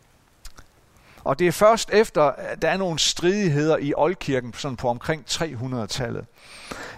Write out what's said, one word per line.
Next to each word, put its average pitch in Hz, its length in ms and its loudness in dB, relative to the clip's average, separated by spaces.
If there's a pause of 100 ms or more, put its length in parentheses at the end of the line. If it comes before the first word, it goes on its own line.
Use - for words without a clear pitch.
(1200)
Og 135 140 -2
det 175 80 4
er 165 60 4
først 214 380 4
efter, 196 320 4
at 113 400 0
der 160 60 2
er 170 80 2
nogle 180 220 -2
stridigheder 160 800 2
i 143 200 -2
oldkirken, 135 580 -2
sådan 131 220 -8
på 127 120 -2
omkring 127 380 -4
tre 156 300 -4
hundrede-tallet, 117 720 -6 (720)